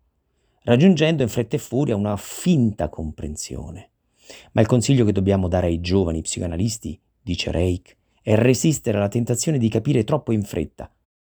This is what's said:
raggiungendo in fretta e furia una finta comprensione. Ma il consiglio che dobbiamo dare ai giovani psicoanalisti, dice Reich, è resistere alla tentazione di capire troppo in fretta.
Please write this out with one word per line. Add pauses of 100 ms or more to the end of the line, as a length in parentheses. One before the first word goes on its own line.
(640)
raggiungendo
in
fretta
e
furia
una
finta
comprensione. (600)
Ma
il
consiglio
che
dobbiamo
dare
ai
giovani
psicoanalisti, (240)
dice
Reich, (240)
è
resistere
alla
tentazione
di
capire
troppo
in
fretta. (460)